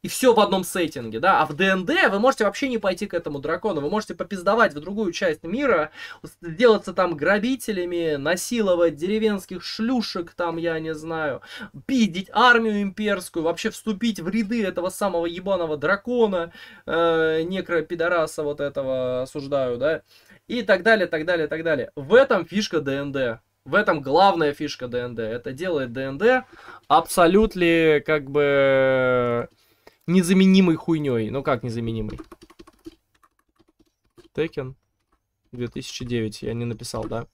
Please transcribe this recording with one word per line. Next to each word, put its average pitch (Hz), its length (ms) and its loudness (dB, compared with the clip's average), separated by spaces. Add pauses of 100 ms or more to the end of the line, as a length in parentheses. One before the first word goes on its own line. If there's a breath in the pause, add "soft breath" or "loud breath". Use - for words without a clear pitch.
И 180 60 -10
всё 254 240 4
в 214 80 4
одном 190 240 2
сеттинге, 120 560 -4
да? 165 200 4
А 156 40 2
в 151 80 -10
Д 143 100 -2
Н 190 220 2
Д 330 240 2
вы 196 100 0
можете 247 240 2
вообще 208 240 -2
не 247 100 -2
пойти 196 300 -2
к - 60 -10
этому 160 260 -6
дракону. 165 400 -4
Вы 147 100 -4
можете 208 260 -4
попиздовать 196 580 0
в 147 80 -10
другую 196 320 -4
часть 160 300 -2
мира, 185 480 0 (500 loud breath)
сделаться 190 520 2
там 175 220 0
грабителями, 180 1000 -2
насиловать 175 800 0
деревенских 196 680 -2
шлюшек, 220 720 -4
там, 170 240 -4
я 165 220 -2
не 160 140 -6
знаю, 156 480 -6 (440 loud breath)
пиздить 202 480 0
армию 226 480 4
имперскую, 196 640 -4
вообще 170 260 -2
вступить 220 500 -4
в 165 80 -6
ряды 214 380 -2
этого 180 240 -4
самого 180 360 -2
ебаного 170 520 -4
дракона, 196 760 0 (340 loud breath)
э, 160 580 2
некропидораса 170 1000 -2
вот 147 160 -4
этого, 131 640 -2
осуждаю, 135 560 -4
да? 151 240 -2 (460 soft breath)
И 233 160 -4
так 185 200 2
далее, 214 240 4
так 156 180 -4
далее, 170 220 0
так 160 160 -6
далее. 151 320 -2
В 147 180 -2
этом 233 320 4
фишка 180 360 -2
Д 135 140 -4
Н 143 180 -6
Д. 123 260 -2 (240)
В 135 100 -8
этом 185 280 2
главная 160 520 4
фишка 143 360 -8
Д 120 80 -4
Н 123 180 -6
Д. 113 80 -6
Это 120 300 -8
делает 139 400 -4
Д 131 80 -6
Н 135 160 -6
Д 247 260 2 (460 loud breath)
абсолютно, 165 1160 4
как 147 240 0
бы, 131 1160 2 (580 soft breath)
незаменимой 190 680 6
хуйнёй. 135 540 -2
Ну 135 140 -6
как 131 200 0
незаменимой? 113 560 -6 (2250)
Tekken 147 380 -6 (800)
две 120 160 -6
тысячи - 340 -12
девять, 117 380 -4
я 117 120 -6
не 117 120 -6
написал, 117 400 -8
да? 113 280 -6